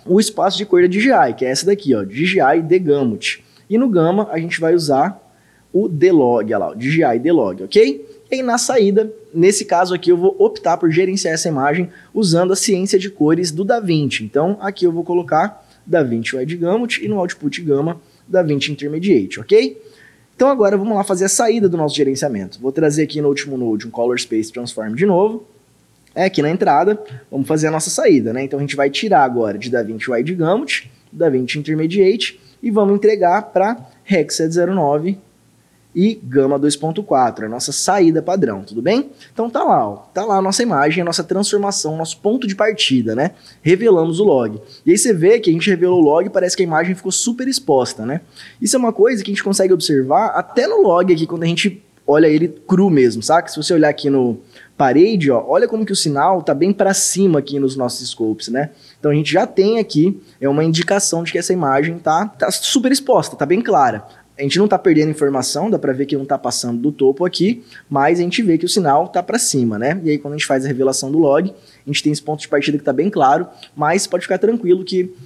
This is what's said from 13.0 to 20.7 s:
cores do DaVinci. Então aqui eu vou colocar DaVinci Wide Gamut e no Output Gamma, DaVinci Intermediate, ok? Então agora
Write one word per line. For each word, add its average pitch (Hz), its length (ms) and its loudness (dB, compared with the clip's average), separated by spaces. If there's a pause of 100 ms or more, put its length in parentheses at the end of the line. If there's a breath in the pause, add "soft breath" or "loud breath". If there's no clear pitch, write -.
cores 165 400 0
do 156 140 -6
DaVinci. 170 640 -2
Então 160 340 -2
aqui 196 260 -4
eu 175 60 2
vou 165 140 -6
colocar 175 580 -2 (220 soft breath)
DaVinci 127 520 -2
Wide 147 180 -6
Gamut 208 480 -2
e 208 60 -6
no 208 100 -2
Output 180 420 -6
Gamma, 160 380 -2 (260 soft breath)
DaVinci 151 460 0
Intermediate, 147 720 -2
ok? - 400 2 (520 soft breath)
Então 254 140 2
agora 208 300 2